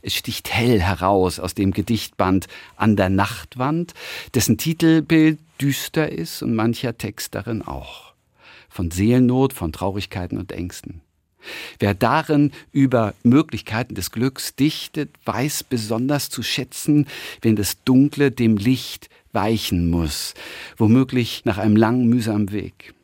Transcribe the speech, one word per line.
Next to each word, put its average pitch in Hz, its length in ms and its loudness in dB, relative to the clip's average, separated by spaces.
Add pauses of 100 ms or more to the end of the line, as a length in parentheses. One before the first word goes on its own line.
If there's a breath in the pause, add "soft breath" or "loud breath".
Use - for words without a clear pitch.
Es - 120 -6
sticht - 400 -6
hell 117 260 4
heraus 92 600 2
aus 90 140 -8
dem 98 180 0
Gedichtband 98 720 0 (300 loud breath)
An 107 180 2
der 95 140 2
Nachtwand, 123 840 -2 (420 loud breath)
dessen 110 220 2
Titelbild 160 840 4 (200)
düster 143 520 -2
ist - 320 -10
und 117 100 0
mancher 113 420 -2
Text - 380 -10
darin 110 280 -6
auch. - 500 -12 (560 soft breath)
Von 85 240 -6
Seelennot, 123 600 4
von 80 200 -6
Traurigkeiten 95 680 -6
und 92 140 -10
Ängsten. 87 480 -12 (800 loud breath)
Wer 101 140 2
darin 143 580 2 (180 loud breath)
über 120 440 2 (100)
Möglichkeiten 120 720 0
des 90 160 -8
Glücks 127 420 -6
dichtet, - 560 -4 (140)
weiß 123 400 -4
besonders 120 640 -2
zu 117 140 -8
schätzen, - 640 0 (340 loud breath)
wenn 113 140 4
das - 260 -4
Dunkle 139 480 4
dem 113 280 2
Licht 123 520 -2 (220 soft breath)
weichen 98 580 0
muss, 82 440 -2 (420 loud breath)
womöglich 123 680 2
nach 98 140 0
einem 104 160 4
langen, 117 340 4
mühsamen 107 440 0
Weg. 92 520 -10